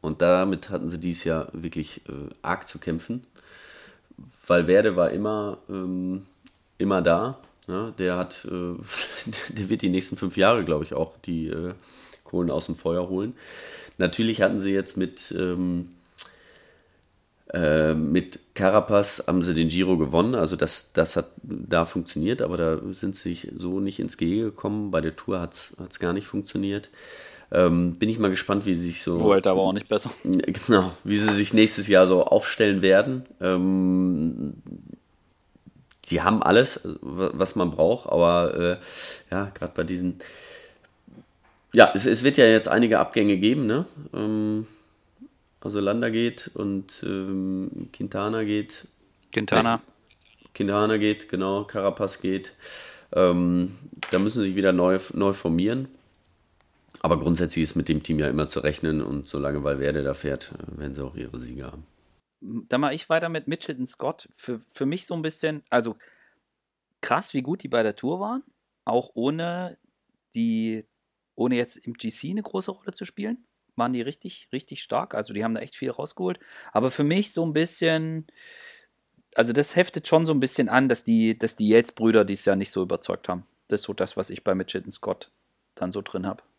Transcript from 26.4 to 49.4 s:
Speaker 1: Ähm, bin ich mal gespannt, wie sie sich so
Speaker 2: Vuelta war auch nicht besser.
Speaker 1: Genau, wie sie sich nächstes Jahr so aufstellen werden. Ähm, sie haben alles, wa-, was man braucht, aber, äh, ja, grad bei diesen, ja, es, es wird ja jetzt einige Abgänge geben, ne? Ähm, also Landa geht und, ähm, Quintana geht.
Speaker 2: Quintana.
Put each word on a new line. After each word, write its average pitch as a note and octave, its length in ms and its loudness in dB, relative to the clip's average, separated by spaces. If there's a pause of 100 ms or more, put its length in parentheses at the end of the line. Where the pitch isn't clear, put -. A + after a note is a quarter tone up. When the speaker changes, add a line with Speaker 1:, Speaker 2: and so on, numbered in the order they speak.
Speaker 1:
Ähm, F2 440 4
bin G#2 140 0
ich A2+ 100 -2
mal G2+ 120 2
gespannt, G2+ 340 -2
wie F#2+ 80 2
sie F2 140 -2
sich E2+ 160 -8
so F2 160 0
Speaker 2:
Vuelta G2 360 4
war F#2+ 80 4
auch F#2+ 100 2
nicht G2+ 140 -6
besser. - 220 -2 (140)
Speaker 1:
Genau, F#2 680 2 (140)
wie G#2 140 2
sie G#2 140 2
sich G2+ 200 0
nächstes G#2+ 340 6
Jahr F#2+ 200 10
so F#2 180 6
aufstellen G#2 560 4
werden. G#2+ 440 4 (140)
Ähm, F#2 1160 2 (1500)
sie E2 180 -2
haben F#2+ 220 2
alles, A#2+ 400 4
wa-, E2+ 500 -6
was F#2 220 -2
man F2+ 160 0
braucht, F#2 380 0
aber, E2+ 500 4
äh, F2 180 0 (560)
ja, G2 200 -4
grad - 220 -10
bei F2 80 -2
diesen, F2+ 360 -4 (1500)
ja, A2+ 200 10
es, G2+ 120 0
es B2 180 4
wird C#3 140 4
ja C3 80 10
jetzt A2 240 6
einige A2 300 4
Abgänge G#2 380 2
geben, A#2+ 300 2
ne? C3+ 180 0 (280)
Ähm, G#2+ 520 -2 (1000)
also G#2 140 -4
Landa A2 300 0
geht A#2 440 -4
und, G2 500 -6
ähm, F#2+ 880 -6
Quintana G#2+ 520 -4
geht. G#2 440 -6 (460)
Speaker 2:
Quintana. A2+ 440 2